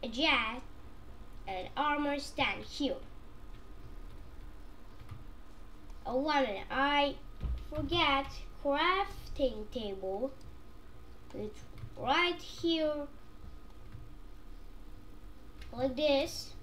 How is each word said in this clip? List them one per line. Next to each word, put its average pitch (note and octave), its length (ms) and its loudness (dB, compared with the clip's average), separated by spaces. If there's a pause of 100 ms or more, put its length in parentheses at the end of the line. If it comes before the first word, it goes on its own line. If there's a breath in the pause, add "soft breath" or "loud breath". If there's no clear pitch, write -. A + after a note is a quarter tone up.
a B3+ 60 -4
jet B3 540 2 (840)
and F#3 300 -4
armor D4 440 4
stand A3+ 440 0
here. C4 320 0 (3000)
Oh, B3+ 140 2
one C#4+ 240 6
minute, G3+ 280 0
I C#4+ 440 6 (540)
forget C#4+ 580 4 (360)
crafting C#4+ 1080 4
table. G3+ 580 0 (1000)
Put G#3+ 220 -4 (460)
right E4 420 4
here, D4+ 680 2 (2750)
like B3 240 2
this. D4 640 4